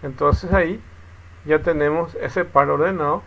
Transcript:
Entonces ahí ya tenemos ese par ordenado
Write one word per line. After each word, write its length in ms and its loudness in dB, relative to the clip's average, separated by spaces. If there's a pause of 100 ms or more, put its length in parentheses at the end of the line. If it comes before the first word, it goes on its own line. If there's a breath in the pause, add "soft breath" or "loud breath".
Entonces 520 0
ahí 280 0 (600)
ya 140 2
tenemos 560 0
ese 320 -4
par 240 2
ordenado 560 0